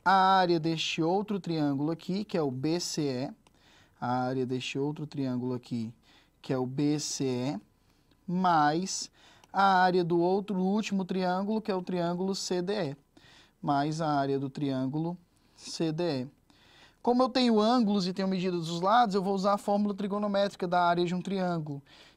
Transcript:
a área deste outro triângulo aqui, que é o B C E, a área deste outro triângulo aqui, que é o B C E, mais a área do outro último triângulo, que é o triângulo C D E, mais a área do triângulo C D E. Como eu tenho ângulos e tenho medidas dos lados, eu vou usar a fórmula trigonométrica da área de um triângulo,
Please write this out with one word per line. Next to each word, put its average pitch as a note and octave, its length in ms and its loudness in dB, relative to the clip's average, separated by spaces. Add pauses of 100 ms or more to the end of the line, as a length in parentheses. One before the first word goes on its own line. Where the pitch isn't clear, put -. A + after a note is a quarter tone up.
a F#3+ 360 6
área F3 200 4
deste D#3+ 440 -2
outro G3 360 0
triângulo D3+ 520 -2
aqui, F3+ 340 -4
que G3 140 -4
é - 20 0
o D3 100 0
B D#3 300 -2
C - 220 -4
E, C3+ 280 -2 (720)
a B2 220 -2
área C3 240 -2
deste C3 320 -4
outro D3+ 280 -4
triângulo B2+ 460 -4
aqui, A#2 400 -6 (480)
que - 100 -8
é C3+ 60 0
o B2+ 80 -2
B D3 340 0
C - 280 -4
E, C3 340 -2 (640)
mais F3 840 2 (400)
a F#3+ 320 4
área F#3 220 4
do E3+ 160 2
outro F#3+ 360 0
último F#3+ 480 0
triângulo, F#3+ 560 -2
que G#3+ 120 -4
é - 20 0
o F#3 80 -2
triângulo F3+ 520 -2
C F3+ 280 -4
D F#3 280 -2
E, C#3+ 60 -10 (640)
mais D3+ 400 0
a D#3+ 80 -2
área C#3 300 0
do C#3 100 -4
triângulo C#3+ 720 -4 (380)
C - 340 -4
D D#3 320 -2
E. C3 60 -8 (720)
Como B3 200 2
eu B3+ 60 2
tenho B3 300 4
ângulos G#3 480 4
e F#3 60 -2
tenho F#3+ 160 -2
medidas F3 400 -2
dos E3+ 120 -4
lados, G#3 340 4
eu G3+ 80 2
vou G3 120 0
usar G3 200 2
a G3+ 40 -2
fórmula G3+ 360 0
trigonométrica G3+ 760 -2
da F3 140 2
área F3 220 4
de F3 100 -2
um F3+ 80 -4
triângulo, E3+ 600 -4 (340)